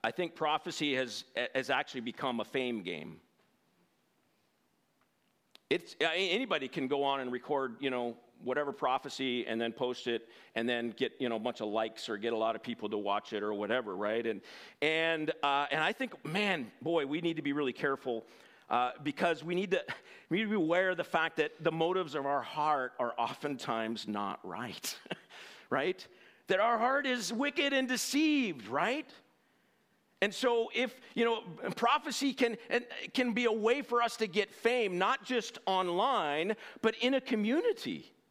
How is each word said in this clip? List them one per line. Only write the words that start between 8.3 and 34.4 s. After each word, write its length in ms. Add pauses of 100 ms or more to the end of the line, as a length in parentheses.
whatever 280
prophecy 760
and 140
then 120
post 340
it 220 (260)
and 140
then 220
get, 280
you 100
know, 80
a 40
bunch 200
of 80
likes 400
or 80
get 160
a 40
lot 180
of 80
people 260
to 100
watch 340
it 100
or 100
whatever, 440
right? 300
And, 140 (400)
and, 520 (100)
uh, 280
and 120
I 100
think, 320
man, 460 (100)
boy, 260
we 140
need 160
to 60
be 100
really 200
careful, 520 (460)
uh, 220 (100)
because 400
we 120
need 180
to, 100 (460)
we 100
need 60
to 60
be 60
aware 340
of 60
the 80
fact 340
that 220
the 120
motives 420
of 120
our 160
heart 580
are 180
oftentimes 880
not 380
right, 520 (380)
<laughs> 360
right? 360 (400)
That 140
our 180
heart 280
is 260
wicked 400
and 160
deceived, 800
right? 420 (1120)
And 140
so 400
if, 260 (140)
you 100
know, 180 (340)
prophecy 560
can, 240 (140)
and 140 (300)
can 200
be 100
a 80
way 300
for 200
us 140
to 100
get 260